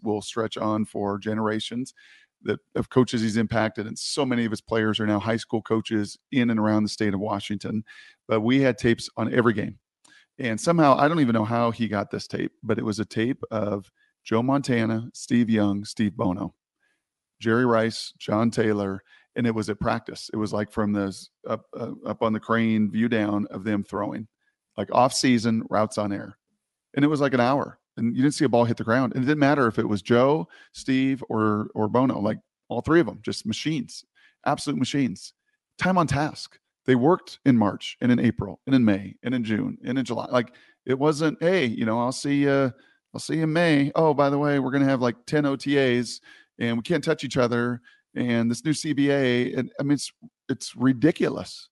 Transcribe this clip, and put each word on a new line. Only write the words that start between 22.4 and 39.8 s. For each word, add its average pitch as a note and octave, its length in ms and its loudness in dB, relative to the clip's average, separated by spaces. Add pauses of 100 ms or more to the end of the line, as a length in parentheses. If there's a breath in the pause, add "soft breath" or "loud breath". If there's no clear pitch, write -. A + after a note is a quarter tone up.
view A2 160 0
down G#2 420 0
of G2 140 -12
them G#2 200 -2
throwing, G#2 440 -8 (480)
like, G#2 160 -6
off-season A#2+ 760 4
routes G#2+ 280 -2
on G#2 140 -2
air. G2+ 260 -10 (580)
And C#3 100 2
it - 40 6
was, D3 120 0
like, C3+ 120 2
an B2+ 60 4
hour, C3 400 0 (160)
and A#2 180 -2
you B2+ 80 0
didn't D3 120 4
see D3+ 120 0
a B2 40 4
ball A#2 160 4
hit A#2 100 0
the - 80 -8
ground. A#2+ 320 0
And C3 80 0
it A#2+ 40 -2
didn't D3+ 120 2
matter C#3 280 4
if A2 120 -2
it - 80 0
was G#2 140 -2
Joe, C#3 480 2 (240 soft breath)
Steve, C3+ 560 -2
or, G#2+ 460 0
or G#2+ 120 0
Bono, A#2+ 320 0
like, G2+ 200 -2 (280)
all A#2+ 140 -4
three D#3+ 180 4
of C3+ 80 4
'em, G#2 140 -10
just - 240 -6
machines, C3 580 -6 (420 soft breath)
absolute C#3+ 340 -2
machines. C3 520 -2 (460)
Time F#3 200 0
on E3 100 2
task. - 520 -4 (260)
They C3 80 6
worked C3 520 2
in B2+ 120 6
March - 420 0
and B2 120 2
in A#2+ 80 4
April G#2 480 -2
and C3+ 80 2
in B2 100 6
May G2+ 380 0
and B2 100 -4
in A#2+ 100 -2
June G#2 400 -2